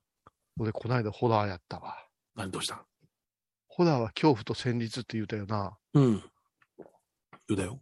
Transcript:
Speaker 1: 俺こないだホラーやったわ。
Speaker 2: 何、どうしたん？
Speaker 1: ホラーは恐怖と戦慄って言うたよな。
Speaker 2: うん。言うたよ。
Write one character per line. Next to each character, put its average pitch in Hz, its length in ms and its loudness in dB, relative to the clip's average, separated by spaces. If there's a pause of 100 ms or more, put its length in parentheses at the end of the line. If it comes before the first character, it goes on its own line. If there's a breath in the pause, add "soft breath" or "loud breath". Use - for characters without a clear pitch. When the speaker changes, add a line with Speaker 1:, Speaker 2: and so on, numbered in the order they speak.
(600)
Speaker 1:
俺 110 100 0
こ - 180 -6
な 123 120 2
い - 20 -2
だ 107 80 -2
ホ 123 180 0
ラ 107 180 4
ー - 20 -4
や 92 80 -6
っ - 120 -16
た 90 120 -10
わ。 - 260 -14 (300)
Speaker 2:
何、 98 160 -8
ど 85 80 -6
う - 20 -6
し - 60 -6
た - 80 -10
ん？ - 40 -16 (880)
Speaker 1:
ホ - 160 -2
ラ 165 120 6
ー - 20 4
は 117 140 0
恐 160 200 4
怖 110 140 0
と 117 100 -4
戦 120 240 -2
慄 117 220 -4
っ 107 40 -10
て - 120 -8
言 110 80 -2
う - 20 -8
た 113 80 -6
よ 104 120 -6
な。 101 300 -4 (180)
Speaker 2:
う 147 60 8
ん。 113 220 4 (1300)
言 107 80 2
う - 0 -
た 95 80 -2
よ。 90 180 -8